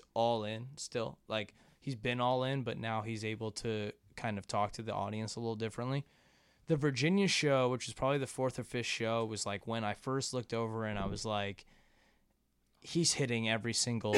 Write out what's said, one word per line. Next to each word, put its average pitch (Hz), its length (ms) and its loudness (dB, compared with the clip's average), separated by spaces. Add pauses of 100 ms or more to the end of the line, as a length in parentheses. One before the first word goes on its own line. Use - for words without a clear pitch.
(140)
all 113 300 2
in 110 320 -4
still. - 520 -6
Like, 110 260 -2 (260)
he's 135 160 -6
been 123 240 -2
all 127 240 4
in, 135 200 0
but 113 160 -2
now 113 240 -2
he's 110 200 -4
able 110 280 -4
to 107 400 -2 (240)
kind 107 240 -4
of - 80 -12
talk 104 260 2
to - 80 -10
the 110 120 -4
audience 107 420 -4
a 117 40 -6
little 113 160 -2
differently. 120 480 -2 (640)
The 160 80 4
Virginia 151 520 4
show, 135 420 4
which 127 160 0
was 113 80 -8
probably 135 240 2
the 131 80 0
fourth 131 320 -2
or 120 60 -4
fifth 120 240 -2
show, 113 380 2
was, 107 200 -4
like, 101 220 -4
when 113 160 -2
I 104 100 0
first 131 400 -2
looked 123 200 -4
over 113 320 0
and 104 120 -2
I 98 80 0
was 104 200 -2
like, 101 400 -2 (1160)
"He's - 320 2
hitting 120 360 0
every 113 240 0
single, 110 440 0